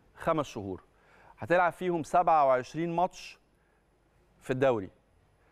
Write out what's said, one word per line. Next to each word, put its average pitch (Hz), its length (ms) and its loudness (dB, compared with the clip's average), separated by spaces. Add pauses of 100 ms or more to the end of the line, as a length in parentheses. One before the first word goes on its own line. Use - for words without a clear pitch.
(160)
خمس 160 300 -2
شهور. 98 380 -10 (540)
هتلعب 175 340 2
فيهم 175 320 -4
سبعة 165 420 4
وعشرين 156 500 0
ماتش - 440 -4 (1040)
في - 100 -8
الدوري. 127 380 0 (640)